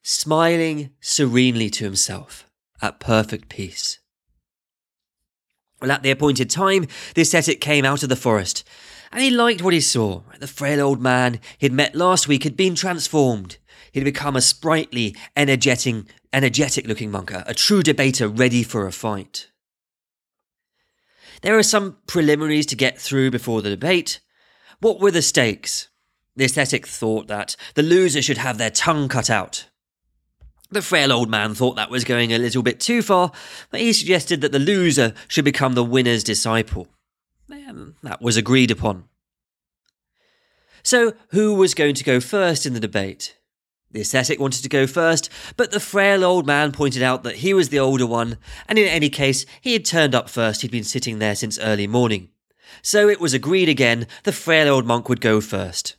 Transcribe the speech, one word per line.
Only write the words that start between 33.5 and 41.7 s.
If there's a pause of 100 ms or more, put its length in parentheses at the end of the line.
but
he
suggested
that
the
loser (140)
should
become
the
winner's
disciple. (600)
And
that
was
agreed
upon. (1800)
So, (140)
who
was